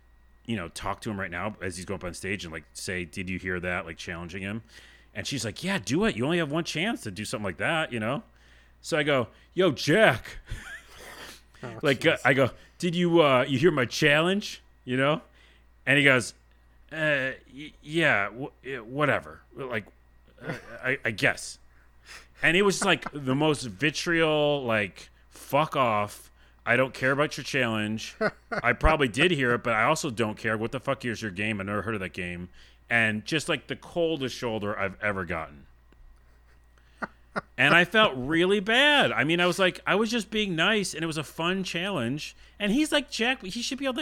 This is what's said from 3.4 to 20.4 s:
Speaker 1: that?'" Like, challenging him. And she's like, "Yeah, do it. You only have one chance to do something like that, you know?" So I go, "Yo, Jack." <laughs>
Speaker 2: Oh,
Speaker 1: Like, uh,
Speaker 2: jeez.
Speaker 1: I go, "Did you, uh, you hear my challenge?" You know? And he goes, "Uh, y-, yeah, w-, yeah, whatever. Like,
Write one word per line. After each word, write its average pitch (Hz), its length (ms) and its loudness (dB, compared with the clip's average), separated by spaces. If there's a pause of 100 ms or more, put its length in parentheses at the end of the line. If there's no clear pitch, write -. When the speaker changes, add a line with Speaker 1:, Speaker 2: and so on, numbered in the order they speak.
Speaker 1:
that?'" 87 260 -4
Like, 82 100 -12
challenging 87 460 -10
him. 104 200 -8 (520)
And 98 120 -8
she's 135 180 -4
like, 107 200 -8
"Yeah, 196 140 -2
do 139 260 -2
it. 220 120 0
You 110 80 -2
only 170 140 0
have 156 120 -2
one 160 140 -2
chance 196 380 -4
to 107 80 -8
do 104 140 -8
something 107 200 -6
like 92 120 -4
that, 156 360 -2
you 120 80 -4
know?" 117 220 -2 (600)
So - 160 -2
I 151 40 0
go, 139 260 2 (260)
"Yo, 175 180 4
Jack." 151 680 4 (100)
<laughs> - 0 - (1120)
Speaker 2:
Oh, 123 80 -10 (100)
Speaker 1:
Like, 143 240 2
uh, 156 120 6
Speaker 2:
jeez. - 80 -14
Speaker 1:
I 135 100 6
go, 127 160 4 (280)
"Did 170 160 -2
you, 170 280 6
uh, 131 260 6
you 135 100 2
hear 160 120 6
my 135 160 2
challenge?" 160 760 2 (240)
You 127 140 -2
know? 139 240 2 (640)
And 131 120 4
he 139 60 4
goes, 131 300 4 (580)
"Uh, 147 400 0 (200)
y-, 143 200 -16 (100)
yeah, 147 440 2
w-, 120 260 -10 (100)
yeah, 131 180 -8
whatever. 110 600 -2 (160)
Like, 120 300 -6 (600)